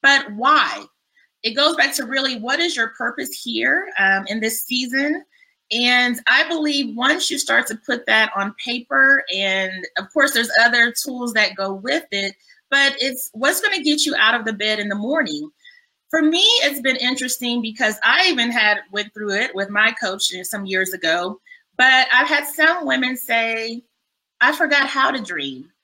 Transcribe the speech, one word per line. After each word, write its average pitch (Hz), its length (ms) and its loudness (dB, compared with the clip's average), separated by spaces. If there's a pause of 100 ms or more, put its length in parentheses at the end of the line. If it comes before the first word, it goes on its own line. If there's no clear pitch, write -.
but 277 340 4
why? 233 500 2 (580)
It 226 120 -4
goes 294 200 2
back 277 220 0
to 269 80 -4
really, 262 340 -4
what 254 220 -2
is 330 160 0
your 226 200 -2
purpose 240 360 -6 (100)
here, 262 460 0 (100)
um, 190 300 2
in 214 100 -4
this 220 240 -2
season? 269 640 -2 (480)
And 247 540 2
I 269 220 4
believe 285 480 -2
once 294 340 0
you 285 80 -4
start 233 300 0
to 220 80 -8
put 247 300 -6
that 220 300 2
on 196 180 -4 (100)
paper, 269 600 2 (100)
and 190 520 -2 (120)
of 196 140 -10
course 277 220 2
there's 226 160 0 (120)
other 240 300 4
tools 247 400 -6
that 208 240 0
go 196 160 -2
with 247 400 -2
it, 196 220 -4 (360)
but 277 300 4
it's 262 320 -4
what's 262 280 0
gonna 392 220 -2
get 302 240 2
you 294 100 -2
out 220 220 4
of 220 60 -6
the 220 80 -2
bed 214 260 -2
in 208 100 -4
the 202 60 -2
morning. 214 560 -2 (600)
For 320 100 2
me, 320 220 4 (200)
it's 277 200 -2
been 254 140 0
interesting 247 680 -2
because 220 420 -2
I 302 240 4
even 240 240 0
had 208 280 2 (120)
went 208 220 -6
through 208 180 -6
it 220 220 -2
with 196 160 -4
my 214 220 2
coach 196 320 -4 (180)
some 196 240 -6
years 190 260 -2
ago, 180 480 -2 (380)
but 262 340 6
I've 269 160 4
had 294 200 0
some 330 380 2
women 262 300 0
say, 226 680 -4 (600)
"I 269 120 4
forgot 285 340 2
how 269 220 0
to 269 120 -4
dream." 139 500 -10 (120)